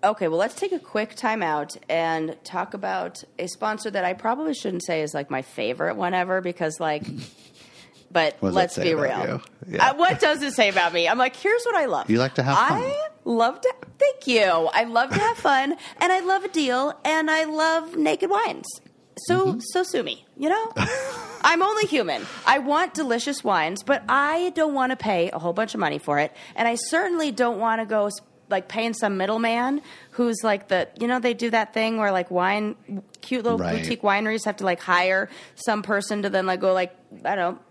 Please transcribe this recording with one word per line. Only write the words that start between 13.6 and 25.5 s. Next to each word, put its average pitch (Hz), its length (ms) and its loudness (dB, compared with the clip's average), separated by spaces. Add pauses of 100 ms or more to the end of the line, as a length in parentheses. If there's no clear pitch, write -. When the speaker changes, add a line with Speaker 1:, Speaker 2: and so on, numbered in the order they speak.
Speaker 1:
to, 508 140 0 (240)
thank 539 280 2
you. 240 140 4 (320)
I 220 120 4
love 233 260 0
to - 80 0
have 453 180 2
fun, 277 400 2 (120)
Speaker 2:
<laughs> - 120 -10
Speaker 1:
and 359 120 4
I 370 80 4
love 370 240 0
a 392 40 -6
deal, 277 560 0
and 311 260 2
I 320 140 2
love 320 520 0
naked 311 340 0
wines. 403 360 0 (600)
So, 185 220 4
Speaker 2:
Mm-hmm. 214 120 -2
Speaker 1:
so 359 220 -2
sue 339 200 -2
me, - 220 -8 (140)
you 285 100 0
know? 440 260 0
Speaker 2:
<laughs> 523 680 -4
Speaker 1:
I'm 330 200 4
only 427 220 2
human. 190 380 0 (240)
I 269 140 6
want 302 340 0
delicious 269 500 -2
wines, 180 380 0
but 269 260 0
I 302 460 2
don't 311 180 2
wanna 262 240 0
pay 180 340 2
a - 80 -8
whole 170 140 -2